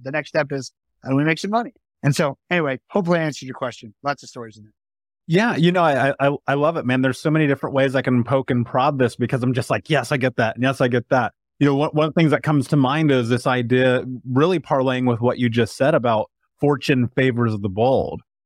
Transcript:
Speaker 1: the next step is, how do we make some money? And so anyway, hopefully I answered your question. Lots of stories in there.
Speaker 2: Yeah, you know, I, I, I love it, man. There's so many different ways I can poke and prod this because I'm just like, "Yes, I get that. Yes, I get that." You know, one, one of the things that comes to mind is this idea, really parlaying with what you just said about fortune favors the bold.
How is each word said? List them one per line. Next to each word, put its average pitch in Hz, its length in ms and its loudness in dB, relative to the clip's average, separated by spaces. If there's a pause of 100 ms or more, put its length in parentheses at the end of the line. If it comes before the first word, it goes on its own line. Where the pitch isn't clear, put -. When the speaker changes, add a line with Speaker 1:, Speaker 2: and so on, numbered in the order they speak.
Speaker 1:
the 135 80 -10
next 151 160 -6
step 147 240 -2
is, 135 180 -8 (320)
how 127 80 -8
do 135 60 0
we 147 80 2
make 160 140 0
some 196 120 -8
money? 233 220 -4 (300)
And 139 120 0
so 147 220 -2 (140)
anyway, 151 280 -2 (100)
hopefully 175 300 0
I 160 40 -2
answered 143 240 -6
your 131 80 -12
question. 120 400 -10 (100)
Lots 143 180 -6
of 117 60 -20
stories 110 300 -16
in 107 60 -20
there. 107 80 -20 (540)
Speaker 2:
Yeah, 202 300 2
you 170 160 4
know, 180 100 2
I, 139 380 2
I, 139 160 2 (100)
I 135 80 0
love 151 220 0
it, 135 80 -4
man. 127 180 0
There's 131 160 0
so 160 120 -2
many 156 160 2
different 139 280 -2
ways 135 200 2
I 131 80 0
can 123 220 0
poke 135 260 0
and 120 160 0
prod 135 320 0
this 123 180 0
because 120 260 -2
I'm 127 120 0
just 120 160 -4
like, 113 180 -4
"Yes, 143 240 0
I 147 40 2
get 127 200 -2
that. 110 220 0
Yes, 131 220 -2
I 131 80 4
get 120 200 -2
that." 123 240 0 (280)
You 143 60 4
know, 143 80 4
one, 147 160 0
one 151 160 2
of 147 80 -6
the 175 60 2
things 156 120 4
that - 100 0
comes 147 260 0
to 156 80 0
mind 143 340 2
is 127 180 2
this 123 180 -2
idea, 127 580 2 (240)
really 156 300 2
parlaying 131 480 -2
with 120 140 0
what 120 180 0
you 120 100 0
just 113 280 0
said 143 180 2
about 113 360 0 (280)
fortune 135 560 2
favors 120 440 0
the 101 100 -4
bold. 104 540 0 (240)